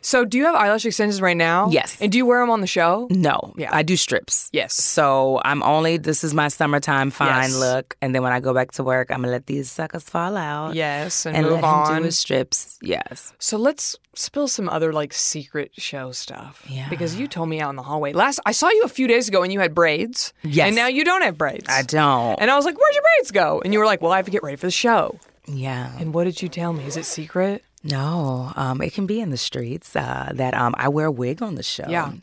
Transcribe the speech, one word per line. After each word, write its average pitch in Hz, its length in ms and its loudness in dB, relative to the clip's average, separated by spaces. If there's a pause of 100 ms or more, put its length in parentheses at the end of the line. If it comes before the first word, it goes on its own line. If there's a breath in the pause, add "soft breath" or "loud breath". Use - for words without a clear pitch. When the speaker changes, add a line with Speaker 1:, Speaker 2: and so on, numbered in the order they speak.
Speaker 1:
So 254 200 4
do 226 120 -2
you 277 60 2
have 330 120 4
eyelash 214 300 2
extensions 208 360 0
right 175 160 2
now? 170 320 2
Speaker 2:
Yes. - 320 2
Speaker 1:
And 208 100 2
do 220 60 4
you 254 80 4
wear 247 160 4
'em 240 80 2
on 226 100 2
the 185 80 -2
show? 196 420 2
Speaker 2:
No. 175 460 2
Speaker 1:
Yeah. 147 160 -8
Speaker 2:
I 156 120 2
do 175 120 2
strips. - 560 0
Speaker 1:
Yes. 135 240 -2
Speaker 2:
So 135 720 2
I'm 143 180 0
only, 160 320 2
this 156 300 -2
is 147 80 -2
my 147 160 2
summertime 143 600 2
fine 131 420 2
Speaker 1:
Yes. 131 60 0
Speaker 2:
look. 131 440 0
And 131 120 -2
then 127 80 2
when 127 120 0
I 127 80 0
go 131 120 0
back 127 200 0
to 139 100 -6
work, 131 280 0
I'm 131 100 -4
gonna 123 100 -2
let 123 160 -4
these 143 240 -6
suckers 160 320 -6
fall 175 320 -4
out. 156 400 -6
Speaker 1:
Yes, 151 500 -4
and 156 120 -2
Speaker 2:
And 156 80 2
Speaker 1:
move 160 80 2
Speaker 2:
let 165 60 0
him 160 60 0
Speaker 1:
on. 151 340 4
Speaker 2:
do 165 40 -2
his 165 160 -2
strips. - 600 0
Yes. - 580 -4
Speaker 1:
So - 160 -4
let's 269 400 0 (180)
spill - 360 -4
some 196 180 -4
other, 160 240 0
like, 151 220 -4
secret - 640 -6
show 131 340 -10
stuff. - 560 -14
Speaker 2:
Yeah. 135 220 -10
Speaker 1:
Because 156 260 -4
you 269 140 -6
told 165 180 -6
me 160 140 -4
out 143 80 -4
in 139 80 -10
the 127 60 -12
hallway. 147 280 -4
Last, 247 340 2
I 220 60 2
saw 302 160 2
you 427 160 6
a 247 60 0
few 262 180 0
days 233 220 4
ago 190 120 4
and 185 120 0
you 202 80 0
had 165 120 0
braids. 170 600 2 (100)
Speaker 2:
Yes. 160 240 2
Speaker 1:
And 214 80 2
now 240 120 4
you 269 180 2
don't 370 160 4
have 190 160 0
braids. 143 320 -2
Speaker 2:
I 135 140 2
don't. 131 580 2
Speaker 1:
And 226 100 4
I 277 60 6
was 285 80 2
like, 330 120 -2
"Where'd 587 160 4
your 587 100 2
braids 622 280 4
go?" 170 320 2
And 185 80 -2
you 214 80 4
were 214 60 6
like, 202 160 2
"Well, 165 100 2
I 190 60 4
have 190 80 0
to 190 60 -8
get 202 120 -2
ready 139 140 -8
for 180 100 -4
the 180 40 0
show." 226 460 2 (300)
Speaker 2:
Yeah. 127 500 -6
Speaker 1:
And 160 160 -6
what 170 120 0
did 180 160 -4
you 180 80 -6
tell 170 240 -6
me? 147 120 -6
Is 151 120 -8
it 165 80 -8
secret? 185 580 -4 (220)
Speaker 2:
No, 139 680 -2
um, 135 260 -2
it - 120 -4
can 196 120 -4
be 208 140 -2
in 214 100 -4
the 131 60 -4
streets, 123 580 -8
uh, 131 420 -4
that, 127 180 -2
um, 120 240 0
I 127 100 0
wear 151 200 0
a 156 40 0
wig 127 300 -4
on 208 140 -6
the - 80 -10
show - 260 -8
Speaker 1:
Yeah. 165 220 -4 (120)